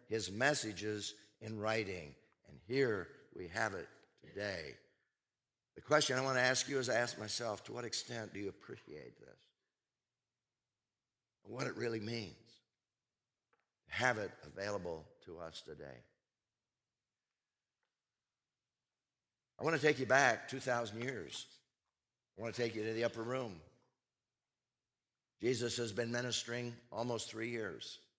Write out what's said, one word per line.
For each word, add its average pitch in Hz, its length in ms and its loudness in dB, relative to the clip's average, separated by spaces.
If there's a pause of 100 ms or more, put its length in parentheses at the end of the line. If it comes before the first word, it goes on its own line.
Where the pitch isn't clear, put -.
His 104 240 0
messages 107 840 2 (260)
in 110 180 -6
writing. 95 560 0 (320)
And 71 180 -18
here 113 440 2 (260)
we 90 140 -10
have 107 240 0
it 87 160 -8 (360)
today. 87 500 -6 (1000)
The - 60 -14
question 147 360 4
I 131 40 4
want 135 160 2
to 123 40 6
ask 127 280 4
you 139 100 2
is 123 100 0
I 117 60 4
ask 120 240 2
myself, 107 460 -2
to - 80 -8
what 120 100 -4
extent 113 500 -6
do 98 60 -6
you 101 80 -2
appreciate 76 720 -12
this? 62 240 -20 (2000)
What 123 200 -4
it 95 80 -4
really 113 240 -2
means 104 360 -6 (1500)
to - 80 -8
have 123 220 4
it 98 140 -2 (140)
available 87 600 -4 (200)
to 85 140 -12
us 82 220 -10
today. 71 420 -12 (3500)
I 113 40 -6
want 160 120 4
to 131 60 2
take 147 180 6
you 131 60 2
back 127 440 8
two 131 100 -4
thousand 120 420 0
years. 113 440 -6 (920)
I 98 40 -10
want 113 120 -4
to 123 80 -2
take 113 140 0
you 107 80 -2
to 110 100 0
the 113 120 2
upper 113 180 0
room. 117 380 -4 (1800)
Jesus 120 360 2
has 117 140 0
been 117 200 -2
ministering 120 640 -2 (180)
almost 117 380 -2
three 113 200 -4
years. 110 500 -6 (200)